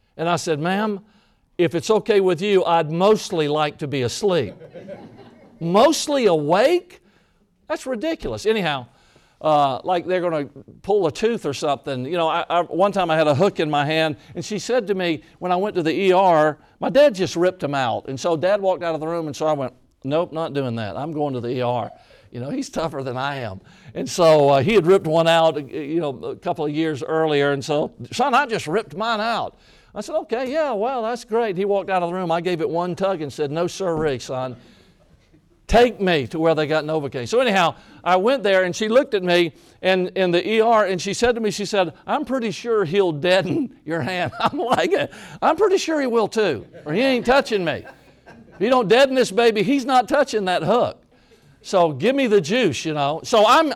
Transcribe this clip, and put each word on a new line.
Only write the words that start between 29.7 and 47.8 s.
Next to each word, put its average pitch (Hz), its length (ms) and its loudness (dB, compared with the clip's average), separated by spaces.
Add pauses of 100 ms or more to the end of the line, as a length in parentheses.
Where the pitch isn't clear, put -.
I 208 80 -8
said, 302 140 -8
"Okay, 262 360 -4
yeah, 302 200 0
well, 233 300 -4
that's 233 220 -6
great." 220 320 -2
He 190 80 -2
walked 202 240 0
out 190 140 0
of 170 80 -2
the 175 40 -6
room. 185 160 -4
I 165 100 0
gave 170 200 -2
it 160 80 -2
one 170 260 -4
tug 190 280 -2
and 139 100 -8
said, 147 180 -4
"No, 170 160 -2
sirree, 160 520 -2
son. 127 380 -8 (1120)
Take 233 340 4
me 170 280 0
to 165 120 -6
where 160 160 2
they 156 100 0
got 151 180 0
Novocaine." 143 440 -6
So 226 100 0
anyhow, 190 380 2 (260)
I 175 140 4
went 226 260 0
there, 190 220 2
and 175 100 -4
she 220 140 -4
looked 240 260 2
at 196 80 2
me 175 300 2 (300)
and 185 340 2
in 185 160 2
the 175 160 0
E 220 120 2
R, 220 260 4
and 180 140 -2
she 196 140 -4
said 240 220 0
to 240 40 -6
me, 214 120 -2
she 208 120 -8
said, 185 280 0 (160)
"I'm 269 160 -2
pretty 240 260 -4
sure 220 340 -2
he'll 180 280 2
deaden 185 720 0
your 160 160 -4
hand." 180 360 -4
<laughs> - 40 -8
I'm 226 180 -2
like, 208 340 0 (480)
"I'm 277 140 2
pretty 381 240 2
sure 320 220 -2
he 262 80 -2
will 226 180 0
too, 175 400 -2 (180)
or 151 80 -8
he 185 80 0
ain't 254 240 0
touching 233 400 0
me. 131 200 -4 (420)